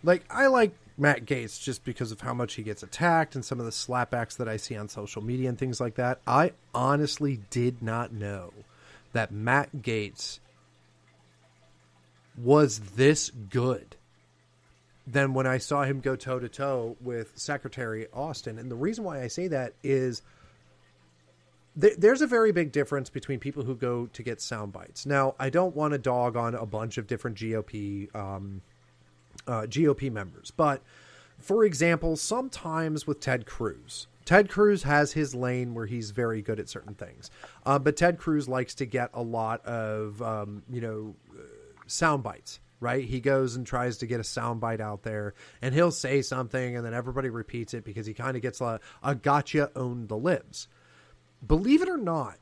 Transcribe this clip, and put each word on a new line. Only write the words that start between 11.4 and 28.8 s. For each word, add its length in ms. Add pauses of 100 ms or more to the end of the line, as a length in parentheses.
was 440 (160)
this 340
good 680 (1080)
than 280
when 120
I 120
saw 260
him 160
go 160
toe-to-toe 840
with 340
Secretary 760
Austin. 460
And 120
the 60
reason 280
why 180
I 60
say 200
that 240 (100)
is 400 (1600)
th-, 160
there's 260
a 40
very 260
big 200
difference 360
between 300
people 260
who 100
go 320
to 160
get 180
sound 320
bites. 340
Now, 320
I 100
don't 260
want 180
to 60
dog 380
on 180
a 120
bunch 320
of 80
different 300
G 200
O 60
P, 520
um, 460 (880)